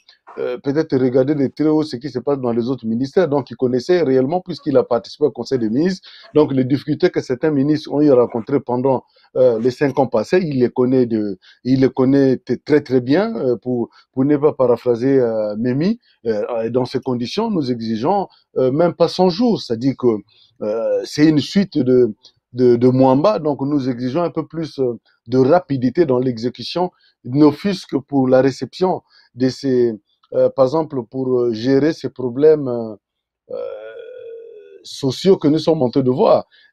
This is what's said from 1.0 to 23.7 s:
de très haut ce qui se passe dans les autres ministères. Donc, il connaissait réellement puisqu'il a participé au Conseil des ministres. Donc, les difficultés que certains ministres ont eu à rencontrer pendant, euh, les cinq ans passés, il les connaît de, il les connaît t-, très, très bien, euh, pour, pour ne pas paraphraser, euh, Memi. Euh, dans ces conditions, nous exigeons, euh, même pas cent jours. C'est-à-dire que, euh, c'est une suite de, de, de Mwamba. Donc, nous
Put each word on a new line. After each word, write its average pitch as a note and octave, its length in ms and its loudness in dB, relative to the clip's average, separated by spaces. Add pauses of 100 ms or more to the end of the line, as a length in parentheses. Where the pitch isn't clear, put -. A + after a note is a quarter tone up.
de C#3 140 0
très D3 180 -4
haut D#3 160 2
ce D3+ 140 -6
qui B2 160 -12
se B2 80 -6
passe C#3+ 200 -2
dans B2 120 -4
les A#2 180 -2
autres C3 160 -6
ministères. C3+ 420 0
Donc, C#3 220 -2
il A#2+ 80 -14
connaissait C3 460 0
réellement C3 380 0
puisqu'il C#3+ 360 -4
a A#2+ 60 4
participé A#2 420 -2
au B2+ 60 0
Conseil B2+ 260 -6
des A2 140 -2
ministres. F3 360 -2 (280)
Donc, C3+ 180 4
les C3 100 2
difficultés C#3+ 460 0
que D#3+ 100 -2
certains C3+ 300 -4
ministres D3 420 0
ont C#3+ 80 0
eu D3 120 6
à B2+ 40 8
rencontrer A#2+ 440 0
pendant, B2 440 -2 (320)
euh, B2+ 240 2
les B2 120 0
cinq C#3 260 -2
ans C3+ 100 2
passés, A#2+ 360 0
il C#3+ 160 -2
les A#2+ 100 2
connaît B2+ 380 2
de, G#2 320 -4 (240)
il C3 180 2
les C3 80 4
connaît C3+ 480 2
t-, - 200 -4
très, D3 240 2
très B2+ 200 0
bien, F#3+ 340 0
euh, B2+ 220 -2
pour, B2 320 -6 (220)
pour C3 120 -2
ne C#3+ 140 2
pas C#3+ 160 2
paraphraser, B2 640 2
euh, A2 380 -2
Memi. C#3 420 -2 (280)
Euh, A2+ 420 -4
dans B2 160 0
ces A#2+ 140 -6
conditions, B2+ 500 -4
nous D3 220 -2
exigeons, A#2+ 560 -2 (300)
euh, C3 140 2
même E3 220 0
pas E3+ 140 0
cent F#3 220 2
jours. F#3+ 300 0
C'est-à-dire A#2+ 380 -2
que, A#2 200 2 (440)
euh, G#2+ 440 -2
c'est D3+ 220 2
une D3+ 120 4
suite F#3+ 380 -2
de, B2 360 2 (400)
de, B2 220 4
de A#2+ 120 2
Mwamba. C3 520 2
Donc, D3 220 -4
nous C3+ 280 -2